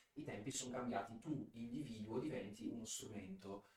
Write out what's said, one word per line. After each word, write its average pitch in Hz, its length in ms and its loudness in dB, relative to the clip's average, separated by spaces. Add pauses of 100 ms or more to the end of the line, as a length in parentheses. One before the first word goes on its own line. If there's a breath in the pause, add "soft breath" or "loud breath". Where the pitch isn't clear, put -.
(140 loud breath)
i 151 100 -4
tempi 107 280 0
sono 127 200 2
cambiati, 117 500 2
tu 123 320 2
individuo 117 640 0
diventi - 480 0
uno - 180 0
strumento, 101 800 -4 (120 soft breath)